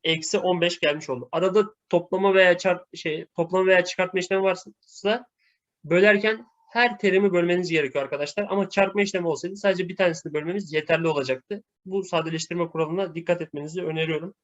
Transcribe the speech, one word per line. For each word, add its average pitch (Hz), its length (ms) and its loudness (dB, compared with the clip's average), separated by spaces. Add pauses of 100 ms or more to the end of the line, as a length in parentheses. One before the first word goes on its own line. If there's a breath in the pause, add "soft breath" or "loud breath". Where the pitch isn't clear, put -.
eksi 160 340 -2
on 180 220 0
beş 175 200 0
gelmiş 147 300 -2
oldu. 123 220 -6
Arada 190 420 2 (140)
toplama 190 460 2
veya 185 180 8
çarp-, 175 440 -2
şey, 160 300 -6 (100)
toplama 180 300 0
veya 185 180 6
çıkartma 185 360 -2
işlemi 190 220 -2
varsa 190 840 -4 (580)
bölerken 208 640 4 (260)
her 240 260 2
terimi 190 340 4
bölmeniz 175 380 2
gerekiyor 143 340 0
arkadaşlar. 151 460 -4
Ama 196 180 0
çarpma 196 340 0
işlemi 190 260 -2
olsaydı 175 280 -4
sadece 185 320 0
bir 180 80 -10
tanesini 165 360 -2
bölmemiz 160 400 -6
yeterli 160 360 0
olacaktı. 139 540 -4 (220)
Bu 190 200 -4
sadeleştirme 165 640 -4
kuralına 160 460 -4
dikkat 170 280 -2
etmenizi 156 400 -8
öneriyorum. 160 600 -4